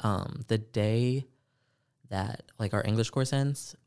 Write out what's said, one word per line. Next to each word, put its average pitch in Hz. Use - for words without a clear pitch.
um, 98
the 110
day 113
that, 95
like, 107
our 104
English 110
course 131
ends, 139